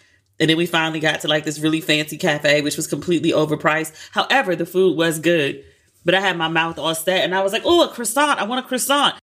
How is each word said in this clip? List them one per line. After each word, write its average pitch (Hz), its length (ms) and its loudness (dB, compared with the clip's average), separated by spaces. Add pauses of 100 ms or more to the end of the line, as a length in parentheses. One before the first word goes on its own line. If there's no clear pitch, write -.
(380)
And 156 120 2
then 160 80 4
we 170 80 0
finally 160 340 -2
got 151 220 0
to, 156 80 -6
like, 151 160 0
this 151 140 -6
really 160 200 0
fancy 151 380 -2
cafe, 147 440 2
which 143 140 -4
was 160 120 -6
completely 160 440 -2
overpriced. 156 640 0 (180)
However, 214 420 0
the 170 120 -4
food 185 320 2
was 160 220 2
good. 156 440 0 (400)
But 175 100 2
I 190 60 4
had 196 160 0
my 160 140 -2
mouth 165 280 0
all 160 180 -2
set, 180 280 0
and 175 100 -2
I 190 80 0
was 196 120 0
like, 226 100 -2
"Oh, 339 200 4
a 247 40 2
croissant. 277 540 -2
I - 20 -2
want 247 220 -4
a - 20 -20
croissant." 254 480 0 (180)